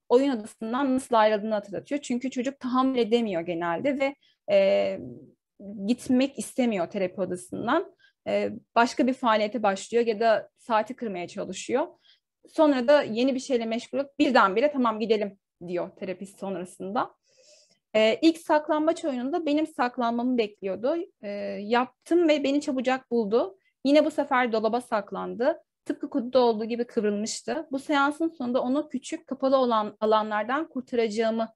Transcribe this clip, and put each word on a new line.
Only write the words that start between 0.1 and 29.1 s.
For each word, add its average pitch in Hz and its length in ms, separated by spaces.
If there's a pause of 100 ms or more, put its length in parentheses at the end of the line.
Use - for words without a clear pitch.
odasından 240 580
nasıl 254 200
ayrıldığını 214 380
hatırlatıyor. 208 480
Çünkü 247 280
çocuk 262 300
tahammül 254 380
edemiyor 220 440
genelde 175 580
ve, 277 160 (360)
e, 196 480 (840)
gitmek 254 540
istemiyor 214 500
terapi 196 320
odasından. 196 760 (320)
E, 202 240 (240)
başka 247 320
bir 262 60
faaliyete 220 500
başlıyor 208 420
ya 220 140
da 220 380
saati 226 380
kırmaya 180 320
çalışıyor. 220 600 (600)
Sonra 277 400
da 285 160
yeni 240 320
bir 262 40
şeyle 240 260
meşgul 233 320
olup 277 220
birdenbire 240 520
"Tamam, 240 280
gidelim." 208 400 (280)
diyor 170 280
terapist 190 440
sonrasında. 190 760 (800)
E, 220 260
ilk 330 160
saklambaç 311 680
oyununda 285 400
benim 302 220
saklanmamı 247 720
bekliyordu. 208 580 (280)
E, 208 60 (320)
yaptım 240 680
ve 294 160
beni 277 180
çabucak 262 500
buldu. 233 460 (280)
Yine 294 200
bu 311 60
sefer 254 400
dolaba 220 300
saklandı. 208 840 (220)
Tıpkı - 240
kutuda 254 300
olduğu 233 260
gibi 233 180
kıvrılmıştı. 226 880
Bu 269 80
seansın 294 500
sonunda 247 320
onu 277 280
küçük, - 380